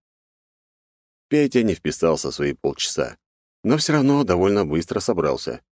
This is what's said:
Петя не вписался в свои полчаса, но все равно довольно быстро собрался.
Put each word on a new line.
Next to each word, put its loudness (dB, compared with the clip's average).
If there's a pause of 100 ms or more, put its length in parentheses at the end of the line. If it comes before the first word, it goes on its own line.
(1300)
Петя 2
не 0
вписался 0
в -10
свои -2
полчаса, -4 (440)
но 2
все 2
равно 4
довольно 2
быстро -2
собрался. -2